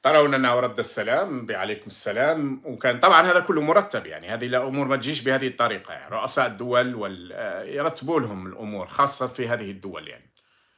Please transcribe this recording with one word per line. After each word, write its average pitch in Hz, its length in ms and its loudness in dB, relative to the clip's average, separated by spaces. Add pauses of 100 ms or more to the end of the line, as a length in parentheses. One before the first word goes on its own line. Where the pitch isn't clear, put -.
ترون 147 300 4
أنه 127 260 2
رد 120 200 -2
السلام 120 640 -2
بعليكم 104 420 -6
السلام، 135 800 -2
وكان 123 340 -2
طبعًا 170 220 8
هذا 180 180 6
كله 170 220 2
مرتب، 151 440 2
يعني 80 240 -12
هذه 120 160 -4
الأمور 131 420 0
ما 135 80 2
تجيش 135 260 -4
بهذه 131 260 2
الطريقة، 110 460 -2
يعني 76 220 -10
رؤساء 127 320 0
الدول 123 480 2
وال-، 92 380 -8
آه، 98 300 -6
يرتبوا 151 560 -2
لهم 101 280 -4
الأمور، 101 400 -8
خاصة 139 400 0
في 123 200 -4
هذه 110 240 -2
الدول 92 360 -12
يعني. 60 220 -20 (480)